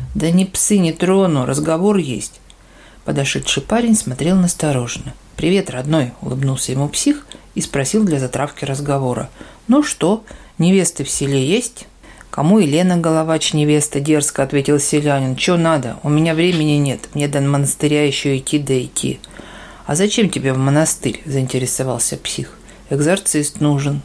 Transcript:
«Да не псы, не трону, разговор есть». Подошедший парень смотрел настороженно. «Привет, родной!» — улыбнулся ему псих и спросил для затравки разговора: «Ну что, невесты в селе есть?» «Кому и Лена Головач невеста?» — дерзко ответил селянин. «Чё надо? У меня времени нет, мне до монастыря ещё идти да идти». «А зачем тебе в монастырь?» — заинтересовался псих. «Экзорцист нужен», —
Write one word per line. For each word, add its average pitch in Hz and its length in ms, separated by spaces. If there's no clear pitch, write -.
«Да 156 160
не 185 140
псы, - 340
не 170 120
трону, 175 540
разговор 160 520
есть». 139 420
Подошедший 139 580
парень 226 340
смотрел 156 420
настороженно. 147 760
«Привет, 185 340
родной!» — 131 520
улыбнулся 135 500
ему 135 160
псих - 400
и - 80
спросил 202 440
для 151 140
затравки 131 460
разговора: 139 640
«Ну 285 160
что, 214 400
невесты 175 460
в - 80
селе 139 340
есть?» 208 400
«Кому 180 300
и 180 60
Лена 170 320
Головач 160 560
невеста?» — 147 480
дерзко 143 420
ответил 143 340
селянин. 143 600
«Чё 175 180
надо? 160 480
У 143 60
меня 156 240
времени 160 400
нет, 143 400
мне 143 160
до 143 100
монастыря 143 640
ещё 139 300
идти 135 240
да 135 180
идти». 127 420
«А 143 100
зачем 202 340
тебе 131 220
в 131 60
монастырь?» — 139 680
заинтересовался 131 920
псих. - 400
«Экзорцист 147 720
нужен», — 143 440